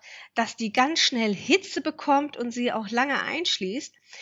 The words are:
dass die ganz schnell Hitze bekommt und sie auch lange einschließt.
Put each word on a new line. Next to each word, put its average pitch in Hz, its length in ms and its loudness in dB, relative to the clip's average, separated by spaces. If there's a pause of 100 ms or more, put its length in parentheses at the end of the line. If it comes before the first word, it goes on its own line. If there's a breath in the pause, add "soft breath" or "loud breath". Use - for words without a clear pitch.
(340 loud breath)
dass - 220 -2
die 220 180 -4
ganz 294 260 4
schnell 226 340 2
Hitze 330 460 0
bekommt 294 560 2
und 240 140 -4
sie 240 200 -2
auch 208 200 -4
lange 247 320 0
einschließt. 247 720 -4 (280 loud breath)